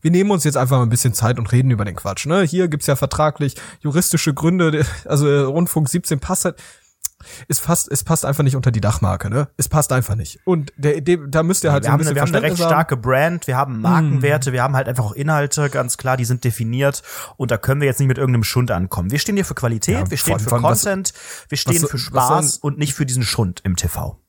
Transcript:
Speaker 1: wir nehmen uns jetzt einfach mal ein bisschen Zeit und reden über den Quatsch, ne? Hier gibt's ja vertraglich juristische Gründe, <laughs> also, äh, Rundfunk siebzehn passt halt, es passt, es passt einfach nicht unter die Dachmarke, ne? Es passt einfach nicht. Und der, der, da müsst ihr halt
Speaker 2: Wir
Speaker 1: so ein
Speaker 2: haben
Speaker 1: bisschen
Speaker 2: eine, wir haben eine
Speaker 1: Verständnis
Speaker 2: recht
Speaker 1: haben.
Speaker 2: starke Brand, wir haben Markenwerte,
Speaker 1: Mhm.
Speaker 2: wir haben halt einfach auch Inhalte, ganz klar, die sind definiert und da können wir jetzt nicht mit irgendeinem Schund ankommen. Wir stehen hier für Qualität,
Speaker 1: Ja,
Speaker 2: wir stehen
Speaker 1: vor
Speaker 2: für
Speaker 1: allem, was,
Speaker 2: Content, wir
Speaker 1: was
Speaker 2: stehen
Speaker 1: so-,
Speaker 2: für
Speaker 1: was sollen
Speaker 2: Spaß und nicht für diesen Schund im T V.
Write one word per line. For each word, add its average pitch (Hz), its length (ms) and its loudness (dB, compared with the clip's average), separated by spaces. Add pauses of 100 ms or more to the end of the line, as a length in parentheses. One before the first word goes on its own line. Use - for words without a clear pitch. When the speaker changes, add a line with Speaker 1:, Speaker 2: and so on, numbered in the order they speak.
Speaker 1:
wir 160 80 2
nehmen 190 200 4
uns 180 140 2
jetzt 143 140 2
einfach 127 180 2
mal 123 60 4
ein 113 80 2
bisschen 120 240 2
Zeit 120 240 0
und 113 120 -4
reden 131 200 4
über 104 160 0
den 90 100 -8
Quatsch, - 300 -6
ne? 180 160 2
Hier 180 260 2
gibt's 147 180 -4
ja 143 80 2
vertraglich 143 640 0 (240)
juristische 151 540 0
Gründe, 160 500 2 (100)
<laughs> - 120 -16
also, 147 200 4
äh, 143 140 4
Rundfunk 156 480 2
siebzehn 165 320 -2
passt - 240 -4
halt, 175 120 -2 (920)
es - 100 -2
passt, - 320 -2
es 139 140 -2
passt - 220 0
einfach 143 160 0
nicht 135 120 4
unter 127 160 2
die 110 120 0
Dachmarke, 98 480 0
ne? 143 260 0
Es 139 140 -2
passt 151 220 2
einfach 123 220 0
nicht. - 300 -8
Und 160 320 0
der, 143 240 0
der, 175 160 2 (100)
da 160 160 0
müsst 175 220 0
ihr 151 80 4
halt 135 120 2
Speaker 2:
Wir - 20 0
Speaker 1:
so - 20 2
ein 147 40 4
Speaker 2:
haben 147 80 4
Speaker 1:
bisschen 156 100 0
Speaker 2:
eine, 139 60 0
wir 143 60 2
haben - 60 0
eine 156 120 2
Speaker 1:
Verständnis 170 200 0
Speaker 2:
recht - 40 2
Speaker 1:
haben. 165 60 2
Speaker 2:
starke 156 280 2
Brand, 139 480 0
wir 127 100 -2
haben 131 240 -2
Markenwerte, 143 680 2
Speaker 1:
Mhm. - 20 -4
Speaker 2:
wir 123 100 0
haben 135 140 0
halt 135 120 -2
einfach 123 180 -2
auch 104 60 -6
Inhalte, 143 580 -2
ganz 127 260 -4
klar, 131 220 -2
die 120 80 -2
sind 123 180 -2
definiert 123 580 0 (360)
und 131 120 -4
da 117 60 2
können 139 240 0
wir 143 80 2
jetzt 127 100 0
nicht 139 100 2
mit 127 100 0
irgendeinem 127 260 2
Schund 123 260 0
ankommen. 92 400 -2
Wir 147 80 -2
stehen 202 180 -2
hier 190 100 0
für - 80 -8
Qualität, 117 460 -2
Speaker 1:
Ja, 92 100 -2
Speaker 2:
wir - 80 -4
stehen - 200 0
Speaker 1:
vor 107 120 -2
Speaker 2:
für 117 60 2
Speaker 1:
allem, 120 80 0
was, 190 180 2
Speaker 2:
Content, 196 320 -4 (340)
wir 143 80 -4
Speaker 1:
was - 40 -4
Speaker 2:
stehen 170 200 0
Speaker 1:
so-, 147 60 0
Speaker 2:
für - 80 -4
Speaker 1:
was 123 340 0
sollen 160 140 2
Speaker 2:
Spaß 135 160 -2
und 143 180 -4
nicht 147 160 -2
für 147 140 -2
diesen 127 160 -2
Schund 101 420 -2
im 92 120 0
T - 120 -2
V. - 400 -8